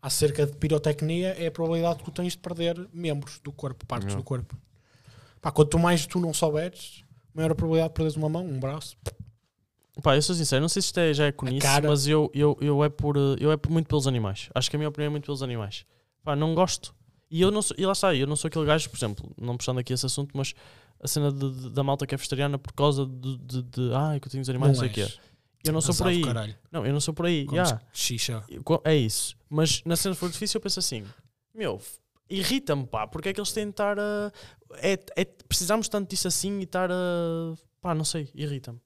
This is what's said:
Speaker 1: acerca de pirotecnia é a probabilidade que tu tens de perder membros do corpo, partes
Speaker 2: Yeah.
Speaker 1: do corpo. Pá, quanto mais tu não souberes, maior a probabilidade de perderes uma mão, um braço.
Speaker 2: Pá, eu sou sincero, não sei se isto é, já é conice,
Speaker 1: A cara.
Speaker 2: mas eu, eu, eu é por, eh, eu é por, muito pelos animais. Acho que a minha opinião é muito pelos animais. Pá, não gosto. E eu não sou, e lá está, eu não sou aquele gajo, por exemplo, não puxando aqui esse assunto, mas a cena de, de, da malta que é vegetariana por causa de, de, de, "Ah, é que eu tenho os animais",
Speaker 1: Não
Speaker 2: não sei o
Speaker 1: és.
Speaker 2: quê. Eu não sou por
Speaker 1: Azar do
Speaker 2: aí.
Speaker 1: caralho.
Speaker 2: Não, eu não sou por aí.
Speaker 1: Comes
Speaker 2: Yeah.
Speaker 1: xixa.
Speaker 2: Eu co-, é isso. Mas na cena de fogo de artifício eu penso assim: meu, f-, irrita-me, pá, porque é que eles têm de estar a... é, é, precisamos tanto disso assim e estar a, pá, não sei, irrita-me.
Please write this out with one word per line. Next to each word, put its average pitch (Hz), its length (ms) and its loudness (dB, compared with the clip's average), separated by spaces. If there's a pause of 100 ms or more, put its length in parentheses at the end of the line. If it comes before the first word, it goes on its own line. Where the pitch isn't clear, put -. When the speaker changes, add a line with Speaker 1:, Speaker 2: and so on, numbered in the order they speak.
Speaker 1:
acerca 143 440 2
de 143 120 -4
pirotecnia 156 800 0
é 170 100 -4
a 156 40 -2
probabilidade 165 480 0
que - 60 -14
tu 175 60 -10
tens 180 220 -4
de - 60 -12
perder 170 540 -4
membros 160 500 -6
do 143 80 -10
corpo, 135 340 -8
partes 98 220 -4
Speaker 2:
Yeah. 101 140 -2
Speaker 1:
do - 40 -8
corpo. 123 320 -6 (840)
Pá, 147 100 -2
quanto 156 280 6
mais 170 260 4
tu - 140 -2
não 165 140 0
souberes, 160 680 -2 (300)
maior 156 180 0
a 151 40 2
probabilidade 160 340 4
de 160 60 -10
perderes 156 220 0
uma 151 120 0
mão, 175 160 -4
um 139 140 -4
braço. 135 380 -6 (1040)
Speaker 2:
Pá, 139 140 6
eu 151 60 6
sou 175 120 0
sincero, 143 280 2
não 160 80 2
sei 196 120 0
se - 60 0
isto - 120 -2
é, 160 140 4
já 147 140 2
é 143 40 2
conice, 139 340 -2
Speaker 1:
A 135 40 6
cara. 147 200 4
Speaker 2:
mas 143 180 4
eu, 151 260 4
eu, 143 280 4
eu 143 220 4
é 147 60 4
por, 147 280 0
eh, 139 220 4
eu 147 120 4
é 156 60 2
por, 151 140 -2
muito 165 160 2
pelos 143 200 2
animais. 110 480 -2
Acho 127 140 0
que - 60 -4
a 147 40 0
minha 151 100 0
opinião 147 180 -4
é - 20 0
muito 147 160 -4
pelos 135 180 -4
animais. 113 420 -6 (380)
Pá, 147 120 0
não 156 200 2
gosto. - 400 0 (340)
E 165 120 0
eu 190 100 6
não 208 100 0
sou, - 180 -2
e 190 60 2
lá 190 60 2
está, 190 240 4
eu 131 100 2
não 147 100 -2
sou 156 120 -2
aquele 160 180 0
gajo, 151 240 2
por - 80 -14
exemplo, 101 420 -6
não 120 180 -4
puxando 127 220 -2
aqui 123 140 -4
esse 127 120 -2
assunto, 139 300 -4
mas 135 180 -4 (460)
a - 80 -8
cena 143 240 2
de, 139 200 -2
de, 131 200 -10
da 139 120 0
malta 139 240 0
que - 80 -4
é - 20 -4
vegetariana 143 400 -2
por - 160 -10
causa 143 320 4
de, 131 320 -8
de, 127 260 -6
de, 123 300 -2
"Ah, 151 220 0
é 139 40 -2
que - 80 -12
eu - 40 -12
tenho 135 100 -6
os 127 80 -4
animais", 135 280 6
Speaker 1:
Não 123 60 0
Speaker 2:
não 123 100 0
sei 104 100 0
o - 20 2
Speaker 1:
és. 104 80 -6
Speaker 2:
quê. - 60 -18 (440)
Eu 156 100 2
não 160 80 2
sou 180 140 2
por 180 120 2
Speaker 1:
Azar 180 60 4
do 175 40 4
Speaker 2:
aí. 170 80 2
Speaker 1:
caralho. 110 300 -2 (160)
Speaker 2:
Não, 151 140 -2
eu 131 80 2
não 147 60 2
sou 156 140 -2
por 170 140 -2
aí. 156 180 2
Speaker 1:
Comes 156 240 2
Speaker 2:
Yeah. 113 240 -4
Speaker 1:
xixa. 113 560 -2
Speaker 2:
Eu - 140 -12
co-, - 200 2
é 156 120 4
isso. 113 400 0 (140)
Mas 151 360 2
na 165 100 0
cena 190 180 0
de - 60 -6
fogo 180 120 -2
de - 40 -10
artifício 214 220 -4
eu - 40 -2
penso 190 180 -4
assim: 110 260 -4 (480)
meu, 180 240 -4
f-, - 220 -16 (300)
irrita-me, 185 580 0
pá, 107 200 -4
porque 156 220 -6
é 196 40 -4
que 196 60 -6
eles 202 120 -4
têm 214 140 -4
de 208 60 -8
estar 202 280 -2
a... 208 320 -2 (440)
é, 185 220 0 (180)
é, 185 100 2
precisamos - 600 -2
tanto 202 220 -4
disso 190 180 -2
assim 196 320 -2
e 190 40 -4
estar 180 280 -2
a, 180 40 0 (840)
pá, 175 120 -2
não 156 120 0
sei, 147 280 -4
irrita-me. 135 520 -6